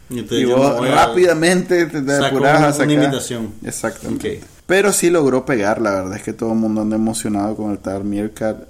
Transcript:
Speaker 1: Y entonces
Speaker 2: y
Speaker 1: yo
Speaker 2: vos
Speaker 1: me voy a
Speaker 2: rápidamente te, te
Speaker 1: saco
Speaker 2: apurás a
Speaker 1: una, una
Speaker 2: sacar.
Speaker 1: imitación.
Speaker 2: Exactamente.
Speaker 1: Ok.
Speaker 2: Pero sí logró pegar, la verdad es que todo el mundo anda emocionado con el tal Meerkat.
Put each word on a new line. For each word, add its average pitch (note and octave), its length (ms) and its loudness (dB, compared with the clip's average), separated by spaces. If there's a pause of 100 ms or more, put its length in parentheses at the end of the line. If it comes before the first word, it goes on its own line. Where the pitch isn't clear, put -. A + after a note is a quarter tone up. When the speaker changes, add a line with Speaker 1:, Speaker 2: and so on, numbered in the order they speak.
Speaker 1:
Y B2 100 -8
entonces B2 260 -2
Speaker 2:
y B2 40 2
Speaker 1:
yo B2 80 4
Speaker 2:
vos C#3 160 4
Speaker 1:
me A#2+ 60 -2
voy B2+ 100 0
a D#3 160 4
Speaker 2:
rápidamente F3+ 800 2
te, D3+ 160 -6
te C3+ 100 -2
Speaker 1:
saco C#3+ 140 2
Speaker 2:
apurás C3+ 300 2
a - 20 4
Speaker 1:
una, D#3 100 4
una C#3+ 80 2
Speaker 2:
sacar. D3 160 0
Speaker 1:
imitación. B2 600 0 (120)
Speaker 2:
Exactamente. - 760 -6
Speaker 1:
Ok. - 80 -20 (180)
Speaker 2:
Pero G3 260 2
sí F3+ 200 2
logró C3 340 2
pegar, A2 360 0
la G#2+ 100 2
verdad F#2+ 240 -4
es G2+ 80 -12
que A2 100 -6
todo A2+ 200 -4
el A2+ 40 0
mundo A2 240 0
anda G#2+ 140 -2
emocionado A2 600 -2
con G#2+ 160 -6
el G2 60 -4
tal G2 280 -6
Meerkat. G#2 640 -4